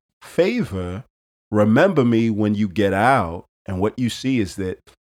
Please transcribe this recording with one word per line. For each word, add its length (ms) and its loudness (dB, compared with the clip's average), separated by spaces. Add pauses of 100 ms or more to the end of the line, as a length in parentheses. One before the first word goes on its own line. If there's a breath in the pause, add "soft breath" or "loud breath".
(220)
favor. 800 -4 (480)
Remember 540 4
me 240 2
when 260 0
you 140 0
get 240 0
out." 520 0 (200)
And 160 -6
what 180 -2
you 100 -2
see 300 -4
is 160 -4
that 240 -8 (280)